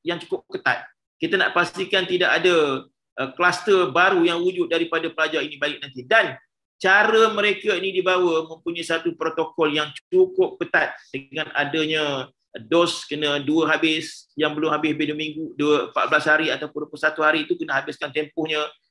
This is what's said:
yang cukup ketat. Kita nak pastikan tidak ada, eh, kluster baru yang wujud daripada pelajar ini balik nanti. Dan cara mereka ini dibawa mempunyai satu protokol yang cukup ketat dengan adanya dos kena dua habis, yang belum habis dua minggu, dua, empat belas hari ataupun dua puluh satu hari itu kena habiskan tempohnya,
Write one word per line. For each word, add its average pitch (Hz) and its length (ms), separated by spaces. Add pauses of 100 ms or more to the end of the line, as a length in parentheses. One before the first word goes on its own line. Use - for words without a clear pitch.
yang 170 160
cukup - 320
ketat. - 320 (320)
Kita 170 240
nak - 160
pastikan 180 480
tidak 170 400
ada, 151 400 (400)
eh, 135 80
kluster 180 560
baru 175 320
yang 170 240
wujud 180 240
daripada 165 400
pelajar 156 320
ini 147 160
balik 143 240
nanti. 131 240
Dan 170 320 (400)
cara 214 560
mereka 208 400
ini 185 160
dibawa 180 640
mempunyai 170 320
satu 165 320
protokol 160 560
yang 151 160 (240)
cukup - 480
ketat 165 320 (160)
dengan 139 480
adanya 147 720 (400)
dos 170 400
kena 147 320
dua 151 320
habis, 156 640
yang 151 160
belum 151 160
habis 151 240
dua 151 240
minggu, 156 400
dua, 147 200 (120)
empat - 240
belas 151 160
hari 156 240
ataupun 147 320
dua - 80
puluh 147 80
satu 156 240
hari 156 240
itu 175 80
kena 139 240
habiskan 147 320
tempohnya, 151 480 (300)